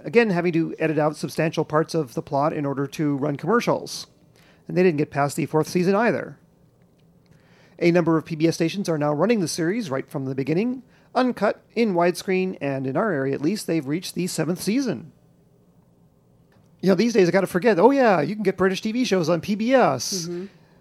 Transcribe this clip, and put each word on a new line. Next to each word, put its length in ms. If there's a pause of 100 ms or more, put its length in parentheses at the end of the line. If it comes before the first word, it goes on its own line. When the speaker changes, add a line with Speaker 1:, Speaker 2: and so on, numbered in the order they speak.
Speaker 1:
again 260
having 220
to 260
edit 220
out 160
substantial 480
parts 320
of 180
the 80
plot 300
in 120
order 220
to 300
run 180
commercials. 720 (640)
And 80
they 80
didn't 140
get 120
past 240
the 120
fourth 200
season 300
either. 420 (1400)
A 100
number 260
of 80
P 120
B 100
S 80
stations 340
are 100
now 140
running 280
the 80
series 420
right 180
from 180
the 100
beginning, 480 (280)
uncut, 480 (140)
in 200
widescreen, 680
and 260
in 100
our 140
area 240
at 80
least, 240
they've 220
reached 260
the 140
seventh 340
season. 480 (1700)
You 100
know, 40
these 180
days 140
I 60
gotta 160
forget, 320
oh 100
yeah, 300
you 160
can 80
get 120
British 260
T 100
V 120
shows 240
on 120
P 160
B 180
S. 520
Speaker 2:
Mm-hmm. 200 (340)